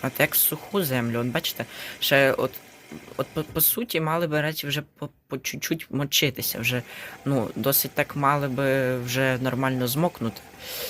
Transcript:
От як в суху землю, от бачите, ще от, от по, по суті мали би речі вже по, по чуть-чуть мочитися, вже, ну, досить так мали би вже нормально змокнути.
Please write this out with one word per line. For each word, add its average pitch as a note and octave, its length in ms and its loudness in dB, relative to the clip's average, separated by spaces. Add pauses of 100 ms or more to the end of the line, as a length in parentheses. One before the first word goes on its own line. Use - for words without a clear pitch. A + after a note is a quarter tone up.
От C3 180 -2
як D3 140 2
в - 40 2
суху - 440 0
землю, A#2 380 0
от A#2+ 60 0
бачите, B2+ 380 -4 (340)
ще C3+ 340 6
от, - 180 2 (640)
от C3+ 100 -2
по, - 160 -4
по D#3+ 180 -4
суті A3+ 400 0
мали D#3+ 260 0
би D3+ 140 2
речі D3+ 260 -2
вже C#3+ 160 -2
по, - 260 -10 (180)
по C#3 120 -6
чуть-чуть - 520 -4
мочитися, C3+ 720 0
вже, A#2 220 0 (420)
ну, C#3 320 2
досить C3+ 340 2
так - 260 -2
мали C#3+ 320 2
би C3 500 2
вже B2+ 400 2
нормально B2+ 500 0
змокнути. C3+ 520 0 (500)